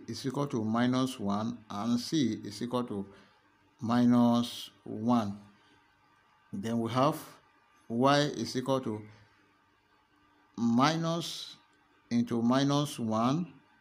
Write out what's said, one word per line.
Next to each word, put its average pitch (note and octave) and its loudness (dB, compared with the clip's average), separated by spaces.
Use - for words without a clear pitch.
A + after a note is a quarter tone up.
is A#2 -10
equal C#3 -2
to A#2 -4
minus B2 0
one, G#2+ -2
and A#2 -2
C C3 -2
is G#2+ -12
equal B2 -2
to G2+ -6
minus A#2+ 4
one. A2 0
Then A2+ -2
we A2+ -2
have C#3 2
y C3+ 4
is B2+ -2
equal C3 0
to G#2+ -6
minus D#3+ 0
into A#2 0
minus C#3 2
one A#2+ 0